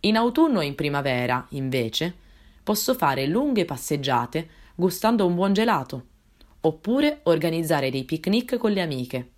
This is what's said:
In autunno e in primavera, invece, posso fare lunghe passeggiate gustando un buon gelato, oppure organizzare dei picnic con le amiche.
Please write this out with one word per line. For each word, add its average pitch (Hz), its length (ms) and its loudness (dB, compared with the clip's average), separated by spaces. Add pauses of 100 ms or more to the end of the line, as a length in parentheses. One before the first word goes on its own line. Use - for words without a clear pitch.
In 214 160 2
autunno 240 440 4
e 147 60 0
in 143 80 -4
primavera, 131 760 0
invece, 135 640 -2 (460)
posso 214 320 0
fare 135 320 0
lunghe 220 380 0
passeggiate 139 840 -4 (260)
gustando 196 520 2
un 175 80 2
buon 196 180 2
gelato, 190 540 0 (540)
oppure 269 640 0
organizzare 160 680 0
dei 131 140 -4
picnic 208 520 -2
con 220 160 0
le 190 80 0
amiche. 127 580 -6